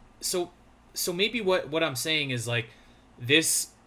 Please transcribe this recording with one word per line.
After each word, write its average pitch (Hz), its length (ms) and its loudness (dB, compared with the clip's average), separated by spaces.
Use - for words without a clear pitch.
so, 175 300 -4
so - 220 -4
maybe 220 260 0
what, 185 300 0
what 160 120 0
I'm 147 140 0
saying 151 340 -2
is, 120 160 -4
like, 117 200 -2
this, 147 500 2